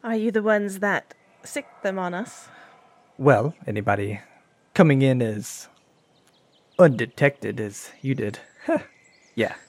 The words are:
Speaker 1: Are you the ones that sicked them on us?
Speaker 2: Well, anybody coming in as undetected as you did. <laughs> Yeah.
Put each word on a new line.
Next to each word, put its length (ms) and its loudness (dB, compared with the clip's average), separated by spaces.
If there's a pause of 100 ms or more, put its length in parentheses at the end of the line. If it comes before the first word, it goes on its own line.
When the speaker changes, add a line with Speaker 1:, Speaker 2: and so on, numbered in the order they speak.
Speaker 1:
Are 140 -4
you 140 0
the 120 0
ones 380 0
that 340 -2 (300)
sicked 380 -12
them 160 -4
on 140 -4
us? 360 -10 (680)
Speaker 2:
Well, 380 2 (120)
anybody 540 -2 (540)
coming 280 6
in 200 2
as 460 -8 (1080)
undetected 840 2
as 300 -10 (120)
you 120 -2
did. 240 -6 (280)
<laughs> 140 -2 (560)
Yeah. 180 -2 (140)